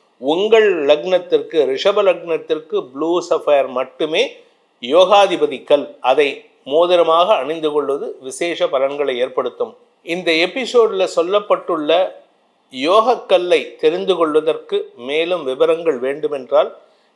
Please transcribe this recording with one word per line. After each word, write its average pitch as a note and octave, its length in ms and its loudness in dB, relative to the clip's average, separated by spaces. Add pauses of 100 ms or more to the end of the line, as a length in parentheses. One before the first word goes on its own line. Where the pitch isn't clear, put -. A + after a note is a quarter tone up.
(180)
உங்கள் F#3+ 680 2
லக்னத்திற்கு, E3 720 0 (140)
ரிஷப G3 320 0
லக்னத்திற்கு E3 760 -2 (120)
ப்ளூ E3 360 -2
சஃபயர் C#3 400 2
மட்டுமே D3+ 540 -4 (580)
யோகாதிபதி F3 840 2
கல். C#3+ 380 0
அதை C#3 440 0 (200)
மோதிரமாக E3+ 720 2
அணிந்து D#3 360 -4
கொள்வது D3 500 -4
விசேஷ E3+ 460 -4
பலன்களை C#3 520 -2
ஏற்படுத்தும். B2+ 560 -4 (280)
இந்த E3+ 280 -4
எபிசோட்ல G3 840 0
சொல்லப்பட்டுள்ள F3+ 960 0 (640)
யோகக்கல்லை F3 1000 2
தெரிந்து F#3 400 0
கொள்வதற்கு D#3 840 -2
மேலும் D#3 460 -4
விவரங்கள் D#3+ 540 0
வேண்டுமென்றால், C#3+ 800 -2 (380)